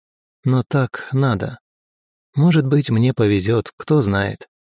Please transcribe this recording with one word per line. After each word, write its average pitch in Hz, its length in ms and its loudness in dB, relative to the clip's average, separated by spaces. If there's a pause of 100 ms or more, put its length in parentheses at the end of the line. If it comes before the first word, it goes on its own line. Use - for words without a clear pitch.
(440)
но 127 220 2
так - 460 -4
надо. 127 460 -2 (760)
Может 156 320 2
быть, 143 220 0
мне 120 240 2
повезет, 104 640 0
кто 151 240 0
знает», 101 480 -4 (260)